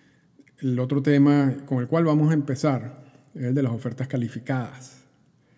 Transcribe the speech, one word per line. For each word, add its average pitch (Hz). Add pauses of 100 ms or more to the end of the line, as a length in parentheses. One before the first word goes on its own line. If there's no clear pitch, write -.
(600)
El 127
otro 135
tema 143 (140)
con 127
el 120
cual 165
vamos 151
a -
empezar 139 (280)
es 127
el 123
de 143
las 120
ofertas 120
calificadas 123 (540)